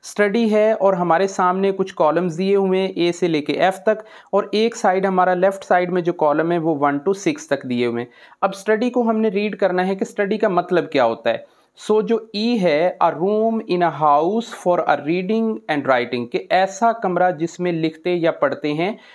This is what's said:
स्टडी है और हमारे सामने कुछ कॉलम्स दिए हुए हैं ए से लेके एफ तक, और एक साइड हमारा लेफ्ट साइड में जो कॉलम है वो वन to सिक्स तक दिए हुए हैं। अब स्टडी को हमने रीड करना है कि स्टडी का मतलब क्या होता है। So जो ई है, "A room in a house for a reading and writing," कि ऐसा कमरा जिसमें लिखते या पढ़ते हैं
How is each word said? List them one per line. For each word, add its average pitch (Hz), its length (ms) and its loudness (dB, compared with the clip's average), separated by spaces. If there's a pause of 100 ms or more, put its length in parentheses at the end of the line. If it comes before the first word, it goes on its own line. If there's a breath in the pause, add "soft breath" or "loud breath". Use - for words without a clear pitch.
स्टडी 208 460 0
है 214 260 2
और 190 200 2
हमारे 175 320 2
सामने 190 440 0
कुछ 190 200 -4
कॉलम्स 165 420 0
दिए 190 220 0
हुए 190 220 2
हैं 190 200 -2
ए 175 140 2
से 175 160 -2
लेके 151 260 -2
एफ 185 320 0
तक, 214 200 0 (280 loud breath)
और 208 200 0
एक 226 220 0
साइड 190 300 0
हमारा 185 280 2
लेफ्ट 190 300 0
साइड 180 280 2
में 180 120 0
जो 170 100 0
कॉलम 160 380 2
है 175 60 0
वो 160 180 0
वन 143 240 0
to 196 160 0
सिक्स - 340 -4
तक 139 160 -2
दिए 120 200 -2
हुए 117 160 -2
हैं। 120 100 -12 (320 loud breath)
अब 196 80 0
स्टडी 214 380 -2
को 240 140 0
हमने 220 260 2
रीड 208 260 -2
करना 180 280 0
है 196 120 -2
कि 190 100 -2
स्टडी 202 320 -4
का 214 120 0
मतलब 175 340 0
क्या 135 200 0
होता 117 260 0
है। 113 160 -4 (420 soft breath)
So 214 140 2
जो 220 340 -4
ई 226 220 0
है, 175 460 2
"A 170 60 4
room 208 440 0
in 180 260 -2
a 170 120 2 (120)
house 160 440 2
for 175 320 0
a 151 180 2
reading 185 560 -2
and 156 280 -4
writing," 123 480 0
कि - 220 -6
ऐसा 190 420 2
कमरा 185 380 0
जिसमें 170 400 -4
लिखते 160 420 -4
या 165 180 0
पढ़ते 147 420 -2
हैं 180 240 -4 (180 loud breath)